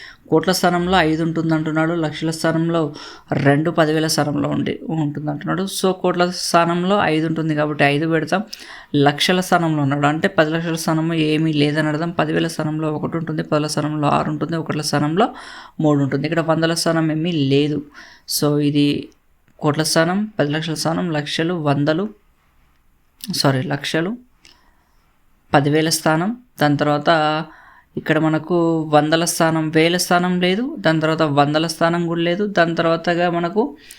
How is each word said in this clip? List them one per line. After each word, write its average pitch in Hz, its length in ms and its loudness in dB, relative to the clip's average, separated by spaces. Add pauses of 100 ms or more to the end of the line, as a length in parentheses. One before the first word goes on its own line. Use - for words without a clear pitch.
(300)
కోట్ల 160 220 2
స్థానంలో 175 460 0
ఐదు 160 260 2
ఉంటుంది 160 300 0
అంటున్నాడు, 156 400 0
లక్షల 160 380 -4
స్థానంలో 160 600 0 (380)
రెండు, 143 400 2
పదివేల 160 360 2
స్థానంలో 147 420 0
ఉండి, 147 300 -4 (100)
ఉంటుంది 151 420 -2
అంటున్నాడు. 160 320 -4
So 190 280 -2
కోట్ల 180 380 0
స్థానంలో 175 720 2
ఐదు 160 280 2
ఉంటుంది 160 280 0
కాబట్టి 151 280 0
ఐదు 147 240 2
పెడతాం. 165 360 0 (520)
లక్షల 143 440 4
స్థానంలో 170 440 2
ఉన్నాడు 143 240 0
అంటే 156 200 0
పది 151 220 2
లక్షల 165 260 -2
స్థానంలో 160 380 -2
ఏమీ 156 400 2
లేదని 147 340 0
అర్థం. 156 240 -2
పదివేల 165 360 -2
స్థానంలో 156 460 -4
ఒకటి 165 240 -4
ఉంటుంది, 160 260 -4
పదుల 151 240 0
స్థానంలో 151 400 -2
ఆరు 147 220 2
ఉంటుంది, 156 280 -4
ఒకట్ల 156 240 -4
స్థానంలో 151 480 0 (500)
మూడు 147 240 4
ఉంటుంది. 139 240 -2
ఇక్కడ 165 120 0
వందల 160 340 0
స్థానం 160 380 0
ఏమీ 156 200 -2
లేదు. 147 500 2 (480)
So 147 300 0
ఇది 143 500 0 (500)
కోట్ల 151 240 0
స్థానం, 180 560 0
పది 147 120 2
లక్షల 160 220 -4
స్థానం, 165 380 -2
లక్షలు, 156 420 -2
వందలు, 156 560 0 (1300)
సారీ, 131 260 0
లక్షలు, 160 560 -4 (1400)
పదివేల 151 360 4
స్థానం. 165 480 0 (240)
దాని 147 160 2
తర్వాత 151 680 2 (520)
ఇక్కడ 156 220 0
మనకు 160 640 0
వందల 156 440 2
స్థానం, 160 440 0
వేల 165 280 2
స్థానం 180 440 0
లేదు. 220 380 0
దాని 160 220 2
తర్వాత 156 200 0
వందల 151 460 2
స్థానం 170 400 0
కూడా 170 140 -2
లేదు. 175 260 0
దాని 170 280 0
తర్వాతగా 170 540 0
మనకు, 175 460 -2 (240)